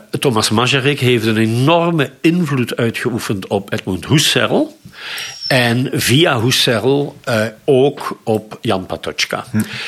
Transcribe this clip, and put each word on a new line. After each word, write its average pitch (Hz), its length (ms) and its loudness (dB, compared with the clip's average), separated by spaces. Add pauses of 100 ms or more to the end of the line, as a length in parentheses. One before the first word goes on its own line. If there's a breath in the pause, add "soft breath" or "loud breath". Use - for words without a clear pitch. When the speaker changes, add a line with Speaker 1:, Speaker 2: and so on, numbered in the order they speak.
(200)
Speaker 1:
Thomas 110 300 0
Masaryk 127 500 0
heeft 123 260 2
een 110 120 2
enorme 139 760 2 (100)
invloed 151 560 0
uitgeoefend 113 680 -2
op 98 260 -4
Edmund 95 340 -4
Husserl. 147 720 2 (680 loud breath)
En 123 460 2
via 139 480 2
Husserl, 131 840 0
eh, 110 220 0 (200)
ook 143 580 2
op 110 380 -4
Jan 95 240 -2
Patočka. - 680 -6
Speaker 2:
Hm. 110 100 0 (260 loud breath)